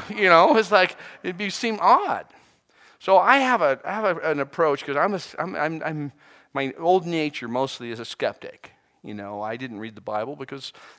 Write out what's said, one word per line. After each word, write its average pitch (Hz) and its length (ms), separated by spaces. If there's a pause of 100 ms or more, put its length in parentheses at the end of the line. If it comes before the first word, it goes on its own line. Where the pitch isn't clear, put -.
You 208 200
know, 185 280
it's 202 140
like, 185 240 (280)
it'd 180 140
be, 202 120
seem 226 320
odd. 233 460 (720)
So 190 180
I 208 200
have 254 240
a, 139 220
I 185 100
have 202 240
a, - 20
an 151 200
approach 143 460
'cause 139 100
I'm 180 180
a - 20
s-, - 240
I'm, 170 160
I'm, 160 280
I'm, 151 280 (420)
my 135 240
old 170 300
nature 151 400
mostly 123 440
is 113 80
a 117 60
skeptic. - 680 (300)
You 107 120
know, 104 260
I 110 140
didn't 120 240
read 110 160
the 101 60
Bible 110 340
because 135 360 (260)